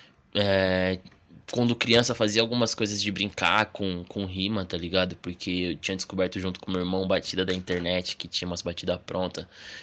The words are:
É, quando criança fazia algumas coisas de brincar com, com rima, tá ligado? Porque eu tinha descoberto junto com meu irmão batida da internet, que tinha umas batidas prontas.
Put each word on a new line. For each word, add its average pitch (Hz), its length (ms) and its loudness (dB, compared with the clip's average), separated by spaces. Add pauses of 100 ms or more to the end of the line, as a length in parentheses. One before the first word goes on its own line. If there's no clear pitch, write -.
(340)
É, 95 640 4 (500)
quando 120 260 2
criança 117 380 4
fazia 107 260 4
algumas 117 340 2
coisas 104 280 -2
de 104 100 0
brincar 98 540 2
com, 90 380 -4
com 98 200 -6
rima, 95 400 -2
tá 90 100 -6
ligado? 90 420 0
Porque - 340 -8
eu 90 260 0
tinha 95 180 -4
descoberto 92 460 -2
junto 92 180 -4
com - 120 -8
meu 92 100 0
irmão 92 260 0
batida 92 380 0
da 92 80 0
internet, 90 640 -2
que - 100 -10
tinha - 220 -6
umas 87 140 -4
batidas 87 420 -2
prontas. 90 420 -4 (360)